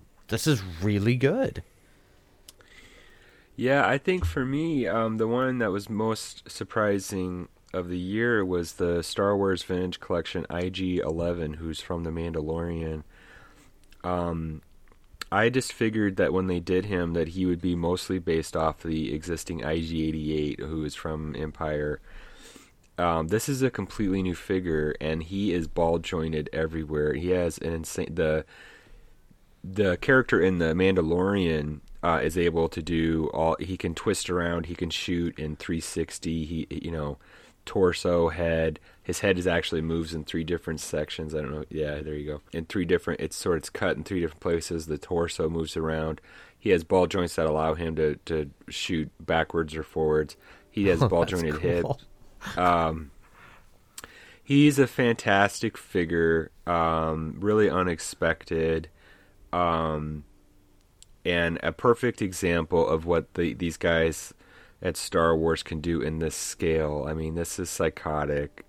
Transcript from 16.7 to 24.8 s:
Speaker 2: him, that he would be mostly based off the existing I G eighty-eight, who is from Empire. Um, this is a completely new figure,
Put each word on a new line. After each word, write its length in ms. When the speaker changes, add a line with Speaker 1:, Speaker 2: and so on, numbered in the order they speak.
Speaker 2:
him, 260
that 160
he 160
would 160
be 140
mostly 440
based 380
off 260
the 300
existing 500
I 180
G 280
eighty-eight, 520
who 220
is 120
from 420
Empire. 640
Um, 320
this 220
is 100
a 100
completely 520
new 120
figure, 640